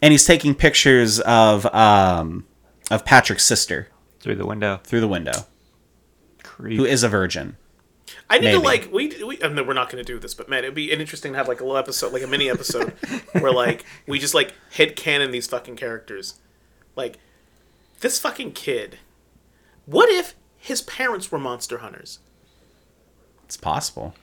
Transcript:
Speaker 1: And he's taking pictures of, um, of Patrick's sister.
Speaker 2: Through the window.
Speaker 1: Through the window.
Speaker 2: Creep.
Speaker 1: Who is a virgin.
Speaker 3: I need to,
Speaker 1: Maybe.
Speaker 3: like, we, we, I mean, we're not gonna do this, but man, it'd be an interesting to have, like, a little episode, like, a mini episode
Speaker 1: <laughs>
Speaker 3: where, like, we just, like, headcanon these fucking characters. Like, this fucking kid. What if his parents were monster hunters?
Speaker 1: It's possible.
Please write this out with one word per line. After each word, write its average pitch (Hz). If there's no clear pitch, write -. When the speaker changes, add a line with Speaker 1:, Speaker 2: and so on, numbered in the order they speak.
Speaker 1:
And 151
he's 143
taking 147
pictures 123
of, 110
um, 95
of 107
Patrick's 117
sister. -
Speaker 2:
Through -
the 92
window. 104
Speaker 1:
Through 117
the 110
window. 87
Speaker 2:
Creep. 110
Speaker 1:
Who 131
is 127
a 117
virgin. 92
Speaker 3:
I 233
need 302
to, 381
Speaker 1:
Maybe. 311
Speaker 3:
like, 262
we, 254
we, 254
I 160
mean, 143
we're 135
not 127
gonna 123
do 120
this, -
but -
man, 135
it'd 135
be 147
an 151
interesting 151
to 135
have, 135
like, 123
a -
little 135
episode, 131
like, 131
a 127
mini 139
episode -
Speaker 1:
<laughs> -
Speaker 3:
where, 143
like, 123
we 139
just, 143
like, 143
headcanon 147
these 123
fucking 120
characters. 110
Like, 123
this 262
fucking 254
kid. 113
What 392
if 359
his -
parents 233
were 156
monster 123
hunters? -
Speaker 1:
It's -
possible. -